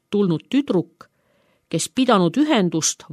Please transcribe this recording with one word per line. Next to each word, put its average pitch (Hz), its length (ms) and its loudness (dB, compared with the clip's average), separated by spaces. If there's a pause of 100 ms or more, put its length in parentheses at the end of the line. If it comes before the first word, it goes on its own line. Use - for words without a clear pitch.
(100)
tulnud 185 400 -2
tüdruk, 254 560 -2 (640)
kes - 240 -4
pidanud 208 420 2
ühendust 214 760 0